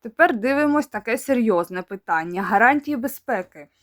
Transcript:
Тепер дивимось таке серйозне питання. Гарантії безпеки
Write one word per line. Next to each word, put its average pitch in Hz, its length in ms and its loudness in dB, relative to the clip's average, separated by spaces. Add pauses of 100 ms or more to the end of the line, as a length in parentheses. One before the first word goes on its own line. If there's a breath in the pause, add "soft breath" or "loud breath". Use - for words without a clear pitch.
Тепер 285 360 0
дивимось 294 500 0
таке 226 320 -6
серйозне 190 640 0
питання. 175 600 -4
Гарантії 254 540 2
безпеки 202 720 -8 (140)